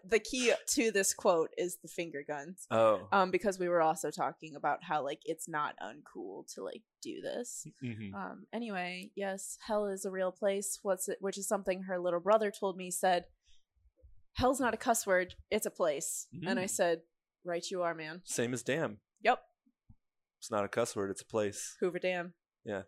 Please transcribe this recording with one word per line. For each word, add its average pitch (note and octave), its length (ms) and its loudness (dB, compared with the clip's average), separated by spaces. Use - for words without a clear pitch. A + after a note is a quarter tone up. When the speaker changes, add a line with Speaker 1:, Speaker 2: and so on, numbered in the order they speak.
Speaker 1:
the G#3+ 140 4
key B3 320 2
to A3+ 200 2
this F#3+ 220 2
quote E3 440 4
is F3 240 -2
the - 60 -16
finger D#3+ 400 -6
guns. D3 420 -10
Speaker 2:
Oh. A2+ 440 6
Speaker 1:
Um, F#3 180 6
because F#3 260 2
we F3+ 120 0
were F3 120 6
also D#3+ 300 2
talking - 460 -4
about D3 260 -2
how, D#3 220 0
like, D3 180 -4
it's - 240 -6
not D3+ 340 -2
uncool G#2 640 -12
to, - 80 -10
like, - 180 -8
do - 200 -10
this. - 440 -8
Speaker 2:
Mm-hmm. A2 320 -8
Speaker 1:
Um, F#2+ 380 -10
anyway, F#3 640 -6
yes, G3 500 -6
hell G#3+ 220 0
is G3 160 -4
a G3 80 -4
real F#3 220 0
place. G3+ 480 -2
What's F#3+ 260 0
it, G3 140 -4
which F#3+ 160 -2
is G3 100 -6
something F#3+ 360 0
her F#3 140 -2
little F3 220 0
brother G#3 320 4
told G3 240 -2
me, F3+ 160 -10
said, F3+ 320 4
"Hell's B3 260 4
not A#3+ 140 2
a A3 40 0
cuss A#3 300 2
word, F3+ 280 4
it's G#3+ 180 2
a F#3 40 -4
place." - 560 0
And A#3 140 0
I F#3 60 0
Speaker 2:
Mm. G3+ 60 -4
Speaker 1:
said, E3+ 300 2
"Right F3 260 -2
you F#3 120 0
are, E3+ 120 0
man." D#3+ 300 -10
Speaker 2:
Same B2 280 0
as B2 100 -2
damn. B2 360 -2
Speaker 1:
Yep. B3 200 4
Speaker 2:
It's - 100 -12
not G#2 140 2
a G2+ 40 -4
cuss - 240 0
word, G2 160 -2
it's F#2+ 120 -6
a - 40 -18
place. - 540 -4
Speaker 1:
Hoover F3 200 -2
Dam. F3+ 340 -4
Speaker 2:
Yeah. G2+ 220 -4